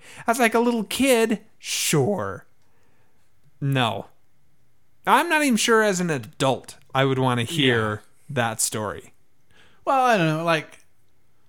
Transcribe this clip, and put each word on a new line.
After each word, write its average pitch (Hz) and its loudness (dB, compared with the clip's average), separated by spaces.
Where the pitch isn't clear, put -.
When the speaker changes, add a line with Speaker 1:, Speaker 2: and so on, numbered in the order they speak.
Speaker 1:
As, 233 -2
like, 226 2
a 233 2
little 240 0
kid, 226 0
sure. 113 -2
No. 127 -2
I'm 269 4
not 311 2
even 254 2
sure 220 2
as 196 0
an 175 -2
adult 127 -4
I 135 4
would 131 0
wanna 123 2
hear 120 0
Speaker 2:
Yeah. 104 -8
Speaker 1:
that 117 -2
story. 101 -6
Speaker 2:
Well, 269 2
I 240 4
don't 165 2
know, 165 -6
like, 160 -2